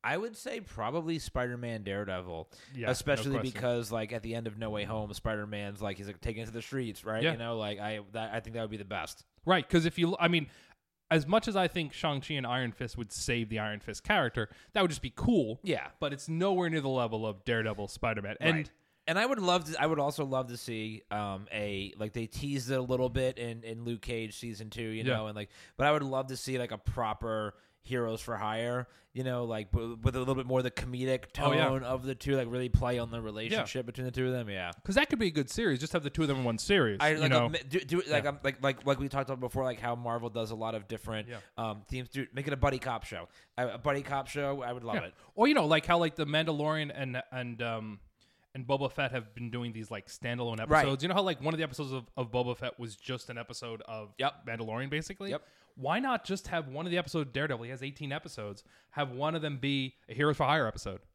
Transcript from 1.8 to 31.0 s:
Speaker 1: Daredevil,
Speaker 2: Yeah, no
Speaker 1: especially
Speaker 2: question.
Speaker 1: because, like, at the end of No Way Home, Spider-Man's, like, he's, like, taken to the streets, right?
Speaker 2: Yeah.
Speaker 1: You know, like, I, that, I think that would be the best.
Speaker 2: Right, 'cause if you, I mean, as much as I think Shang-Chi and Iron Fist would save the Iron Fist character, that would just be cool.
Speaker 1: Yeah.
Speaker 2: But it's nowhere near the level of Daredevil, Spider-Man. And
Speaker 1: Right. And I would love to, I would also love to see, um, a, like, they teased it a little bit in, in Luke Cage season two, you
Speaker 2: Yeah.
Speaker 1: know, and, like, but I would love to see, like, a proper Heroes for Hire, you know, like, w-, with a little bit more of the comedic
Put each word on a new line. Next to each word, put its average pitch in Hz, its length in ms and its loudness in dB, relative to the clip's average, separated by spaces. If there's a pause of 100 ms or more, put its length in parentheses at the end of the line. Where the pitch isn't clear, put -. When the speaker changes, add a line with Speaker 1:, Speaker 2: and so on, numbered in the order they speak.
Speaker 1:
Daredevil, 92 680 -4 (240)
Speaker 2:
Yeah, 120 120 -4
no 127 60 2
Speaker 1:
especially 135 460 0
Speaker 2:
question. 98 140 -2
Speaker 1:
because, 120 400 0
like, 110 200 -2
at 113 100 -4
the 113 120 -4
end 117 120 -4
of 107 120 -8
No 110 120 -4
Way 104 140 -2
Home, 107 280 -4
Spider-Man's, 104 680 -4
like, 101 160 -2
he's, 101 120 -10
like, 101 120 -12
taken 113 240 -4
to 113 60 -8
the 113 120 -6
streets, 123 420 -4
right? 110 180 0
Speaker 2:
Yeah. 160 100 4
Speaker 1:
You 113 60 -4
know, 117 180 -2
like, 104 220 -2
I, 104 220 -4 (120)
that, 110 220 -4
I 113 60 0
think 113 140 -12
that 117 80 -2
would 107 80 -4
be 107 80 -6
the 101 60 -8
best. 95 400 -6 (200)
Speaker 2:
Right, 175 240 4
'cause 165 160 6
if 170 140 0
you, 170 200 2
I 170 100 6
mean, 165 200 4 (600)
as 156 160 6
much 208 200 4
as 208 100 0
I 185 120 4
think 156 240 -2
Shang-Chi 147 420 -2
and 135 120 0
Iron 123 260 0
Fist - 240 -6
would 117 160 -6
save 120 360 0
the 110 120 -2
Iron 107 200 -2
Fist - 220 -10
character, 127 460 2 (240)
that 214 80 2
would 185 100 6
just 143 120 -6
be 127 120 -6
cool. 135 480 4
Speaker 1:
Yeah. 120 260 0 (120)
Speaker 2:
But 143 120 0
it's 139 160 -10
nowhere 180 420 4
near 160 100 2
the 139 80 0
level 117 380 2
of 98 180 -6
Daredevil, 110 440 2
Spider-Man. 104 520 -2
And 160 160 4
Speaker 1:
Right. 147 140 -4 (380)
And 165 100 4
I 226 80 4
would 254 140 2
love 180 240 6
to, 156 180 -2
I 151 40 4
would 160 120 4
also 147 260 0
love 131 240 0
to 120 80 -8
see, 110 540 -6
um, 101 420 -2
a, 101 460 -2
like, 107 140 -4
they 117 160 -4
teased 135 420 -2
it 135 80 2
a - 20 2
little 127 280 2
bit 127 280 0
in, 117 280 -6
in 113 200 -8
Luke 117 160 -2
Cage 113 360 -4
season 110 340 -10
two, 113 100 -8
you 110 220 -4
Speaker 2:
Yeah. 127 140 2
Speaker 1:
know, 110 100 -2
and, 107 80 -6
like, 104 160 -8 (260)
but 139 120 4
I 147 40 6
would 147 120 4
love 131 240 -2
to 131 80 -6
see, 131 200 -4
like, 120 140 -2
a 110 80 -6
proper 110 760 -2 (300)
Heroes 117 360 -2
for 117 160 -6
Hire, 113 500 0 (260)
you 127 120 -4
know, 123 200 0
like, 110 280 -2
w-, 117 280 0
with 120 140 2
a 131 60 2
little 131 160 2
bit 131 100 -2
more 127 140 4
of - 40 0
the 127 60 0
comedic 127 540 -2 (160)